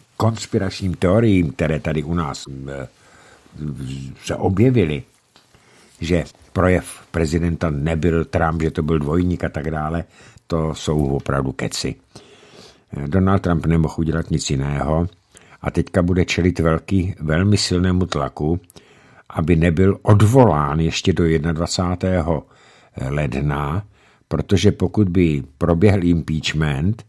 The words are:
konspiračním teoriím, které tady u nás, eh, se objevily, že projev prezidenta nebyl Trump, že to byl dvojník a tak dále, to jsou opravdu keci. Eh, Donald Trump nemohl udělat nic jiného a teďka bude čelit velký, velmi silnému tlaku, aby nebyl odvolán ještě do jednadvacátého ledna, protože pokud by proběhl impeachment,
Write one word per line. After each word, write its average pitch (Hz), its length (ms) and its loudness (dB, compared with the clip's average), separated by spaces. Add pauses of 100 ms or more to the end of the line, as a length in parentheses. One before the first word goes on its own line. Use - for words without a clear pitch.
(180)
konspiračním 101 760 -2
teoriím, 95 580 2
které 78 280 -2
tady 76 240 -4
u 78 100 -6
nás, 76 320 -6 (220)
eh, 67 200 -12 (1400)
se - 120 -6
objevily, 92 680 2 (1000)
že 82 220 0 (300)
projev 90 320 2 (260)
prezidenta 82 580 -2
nebyl 80 560 0
Trump, 80 360 0
že 78 100 0
to 80 120 -4
byl 80 160 0
dvojník 87 440 -2
a 76 60 -2
tak 73 220 -6
dále, 78 320 -4 (440)
to 80 280 -2
jsou 76 320 -2
opravdu 67 440 -2
keci. - 440 -6 (1000)
Eh, 71 100 -6
Donald 95 340 2
Trump 85 240 0
nemohl 80 320 2
udělat 80 340 -2
nic 76 180 -2
jiného 71 580 0 (540)
a - 100 -6
teďka 87 300 0
bude 87 240 2
čelit 87 340 0
velký, 85 600 0
velmi 90 380 2
silnému 90 480 0
tlaku, 76 540 -2 (680)
aby 85 260 2
nebyl 87 460 4
odvolán 104 800 6
ještě 82 340 0
do 85 120 0
jednadvacátého 85 1160 -2 (680)
ledna, 71 720 -2 (440)
protože 87 440 2
pokud 92 380 0
by 85 340 2 (140)
proběhl 87 460 2
impeachment, 78 1040 -2